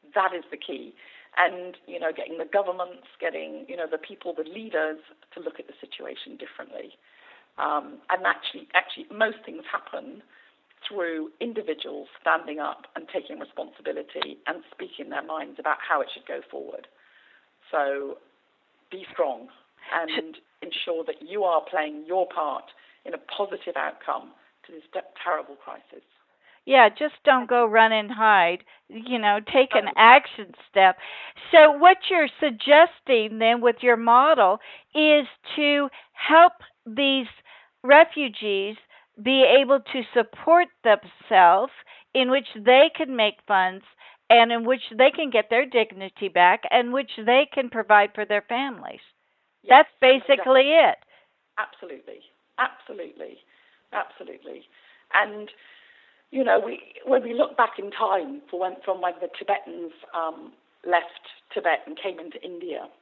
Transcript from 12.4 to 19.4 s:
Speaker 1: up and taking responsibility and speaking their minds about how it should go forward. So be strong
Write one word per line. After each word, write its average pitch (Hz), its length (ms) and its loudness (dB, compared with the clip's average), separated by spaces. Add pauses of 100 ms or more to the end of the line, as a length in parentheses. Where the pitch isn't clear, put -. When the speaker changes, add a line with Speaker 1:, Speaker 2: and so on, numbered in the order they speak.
Speaker 1:
up 147 240 -12 (120)
and 160 160 -16
taking 151 280 -12
responsibility - 1040 -14
and 165 160 -10 (100)
speaking 151 380 -18
their 143 140 -10
minds 156 340 -14
about 147 220 -4
how 151 220 -4
it 131 120 -6
should - 140 -20
go 143 140 -14 (100)
forward. - 360 -16 (840)
So 139 460 -6 (760)
be - 200 -18
strong 156 360 -6 (460)